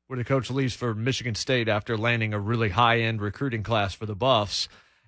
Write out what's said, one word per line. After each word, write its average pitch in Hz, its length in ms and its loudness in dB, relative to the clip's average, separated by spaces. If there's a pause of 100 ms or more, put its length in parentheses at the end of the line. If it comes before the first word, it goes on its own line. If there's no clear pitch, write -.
where 131 120 -8
the 123 60 -2
coach 131 280 0
leaves 131 240 -2
for 120 180 -4
Michigan 120 400 -2
State 120 340 0
after 110 300 0
landing 113 360 0
a 104 60 0
really 113 300 0
high-end 113 520 2
recruiting 107 420 -2
class 101 320 0
for 113 100 -10
the 104 100 -6
Buffs, 107 520 2 (400)